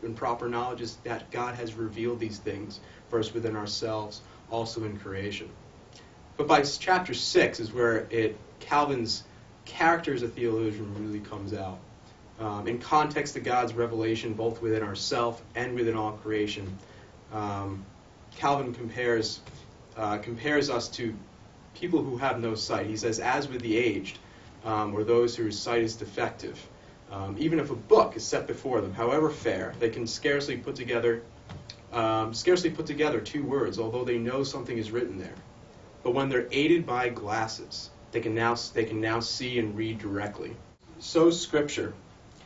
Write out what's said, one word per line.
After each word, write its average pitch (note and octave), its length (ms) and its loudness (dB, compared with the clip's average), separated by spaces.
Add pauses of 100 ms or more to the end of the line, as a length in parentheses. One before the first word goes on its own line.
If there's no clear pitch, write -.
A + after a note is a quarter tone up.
and A2+ 140 -6
proper A#2+ 340 -2
knowledge A#2+ 320 -2
is A#2 220 -8
that A#2 260 -6
God B2 240 -4
has A#2 220 -8
revealed A2+ 440 -2
these A2 200 -4
things, G#2 400 -6 (320)
first A2+ 240 0
within A2 200 -2
ourselves, G#2+ 640 -4 (280)
also A2+ 360 -4
in G#2 120 -6
creation. G2 520 -6 (840)
But D3 120 0
by D3 140 8
s-, - 180 -2
chapter F3+ 340 2
six - 460 4
is A2 120 -4
where A#2 380 2
it, A2 280 2 (220)
Calvin's C#3 640 2 (420)
character E3 500 2
as A#2+ 80 0
a A#2 40 -2
theologian A2 720 0
really G#2+ 200 -4
comes G2+ 340 -8
out, F#2+ 240 -6 (640)
um, G#2 280 -4
in A#2+ 120 -2
context D3 580 4
of A#2+ 60 -6
God's B2 300 2
revelation, A2+ 600 0
both A2+ 280 -2
within A2 220 2
ourself A#2 580 -2 (140)
and B2 200 -2
within A2+ 200 2
all G#2+ 180 -2
creation. G#2 640 -2 (540)
Um, G2 540 -4 (520)
Calvin C3+ 360 2
compares, A#2+ 680 0 (560)
uh, G#2+ 220 -2
compares C3 540 0
us A#2+ 180 -2
to A2 260 -6 (600)
people E3+ 260 2
who B2 160 -2
have B2 220 0
no A2+ 160 0
sight. G#2 320 -2
He A2 100 -4
says, A2 220 0
"As C#3 280 2
with B2+ 140 -6
the A2+ 160 2
aged, A#2 400 0 (480)
um, G#2+ 300 0
or G#2+ 80 2
those A#2 320 6
whose G#2+ 220 -2
sight A#2 260 2
is A2 120 -2
defective, - 640 -6 (520)
um, G2 260 -6
even D#3+ 220 2
if C#3 100 -2
a C3 60 -4
book - 420 6
is - 80 -8
set - 220 -2
before A#2+ 340 0
them, F#2+ 120 -4
however C3 360 4
fair, F#2+ 500 -2
they A#2 100 4
can A#2 180 -4
scarcely C#3+ 500 0
put C3+ 180 -6
together, A#2 460 2 (720)
um, A2+ 400 2
scarcely F3 380 4
put - 160 -6
together C#3+ 340 2
two C#3+ 220 -4
words, B2 340 0
although A2+ 260 -2
they A#2+ 140 0
know B2+ 260 0
something C3+ 340 -4
is G#2 120 -4
written G#2+ 300 -2
there. - 160 -10 (640)
But B2 140 2
when C3+ 140 2
they're B2 220 2
aided D#3+ 360 4
by B2 220 0
glasses, A2 800 -4 (200)
they A#2 100 0
can A2 120 -2
now, A#2 220 4 (180)
they A2+ 120 2
can A2 140 -4
now A2+ 200 0
see B2 400 -2
and G#2 180 -2
read A2 220 -2
directly." G2+ 560 -6 (420)
So E3 320 6
Scripture, - 640 0 (520)